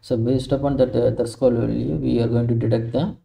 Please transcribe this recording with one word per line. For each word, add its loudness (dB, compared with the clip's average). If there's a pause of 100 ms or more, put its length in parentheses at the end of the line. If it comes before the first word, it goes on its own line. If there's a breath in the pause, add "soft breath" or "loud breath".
So -2
based 0
upon 0
that, 2
uh, 2
threshold 0
value, -2
we 0
are 0
going 0
to 2
detect 0
the -2